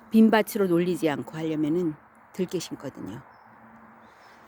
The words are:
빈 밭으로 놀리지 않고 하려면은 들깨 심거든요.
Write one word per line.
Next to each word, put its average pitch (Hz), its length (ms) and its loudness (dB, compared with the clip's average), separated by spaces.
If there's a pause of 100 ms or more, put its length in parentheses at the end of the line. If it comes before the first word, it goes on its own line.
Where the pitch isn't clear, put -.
(100)
빈 220 200 8
밭으로 208 360 2
놀리지 170 440 0
않고 135 260 -6
하려면은 160 580 -2 (380)
들깨 185 260 -6
심거든요. - 640 -12 (1300)